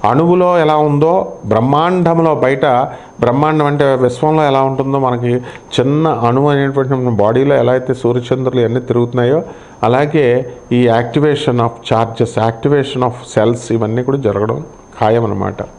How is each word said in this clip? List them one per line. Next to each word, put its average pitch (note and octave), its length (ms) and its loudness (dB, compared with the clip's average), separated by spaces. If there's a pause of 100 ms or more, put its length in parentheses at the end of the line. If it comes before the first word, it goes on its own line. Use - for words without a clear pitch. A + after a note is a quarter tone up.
అణువులో F3 500 2
ఎలా D3+ 160 2
ఉందో D3+ 580 0 (120)
బ్రహ్మాండంలో, D#3+ 880 0
బయట C3+ 300 0 (540)
బ్రహ్మాండం D3 460 0
అంటే C#3+ 300 2
విశ్వంలో D3+ 480 0
ఎలా C3+ 180 2
ఉంటుందో, C3+ 380 -2
మనకి B2 280 -2 (520)
చిన్న D3 280 2
అణువు B2 420 2
అనేటువంటి C#3 440 0
మన B2+ 160 0
బాడీలో A2+ 460 2
ఎలా B2 160 2
అయితే C3 220 0
సూర్యచంద్రులు B2 680 -2
ఇవన్నీ A#2 180 0
తిరుగుతున్నాయో, B2 640 0 (400)
అలాగే C3 680 0 (180)
ఈ B2 160 4
activation B2+ 680 0
of A#2 140 0 (240)
charges, A2+ 540 -2
activation C3 560 -2
of - 360 -4
cells, A#2 200 0 (120)
ఇవన్నీ A2+ 320 -2
కూడా C3+ 140 -2
జరగడం A2 460 -2 (360)
ఖాయం A#2 260 2
అనమాట. G2 360 -6 (180)